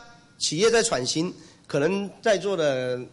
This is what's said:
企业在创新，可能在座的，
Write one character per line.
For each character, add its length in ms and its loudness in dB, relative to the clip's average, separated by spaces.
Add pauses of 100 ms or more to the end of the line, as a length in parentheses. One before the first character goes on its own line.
(380)
企 200 -4
业 120 4
在 120 4
创 240 -2
新， 260 -2 (340)
可 120 -2
能 320 0 (100)
在 160 2
座 200 -2
的， 440 0 (120)